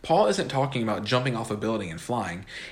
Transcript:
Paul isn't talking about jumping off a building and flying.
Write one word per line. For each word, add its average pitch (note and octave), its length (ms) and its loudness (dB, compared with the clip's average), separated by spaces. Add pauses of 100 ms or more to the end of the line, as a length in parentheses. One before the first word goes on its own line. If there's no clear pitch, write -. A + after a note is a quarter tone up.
Paul G3+ 260 6
isn't F#3 200 0
talking C3+ 320 0
about G#2+ 240 0
jumping B2+ 300 2
off A2+ 160 -4
a G#2 60 -2
building G#2 340 -2
and E2 100 -10
flying. G2 460 -4 (260)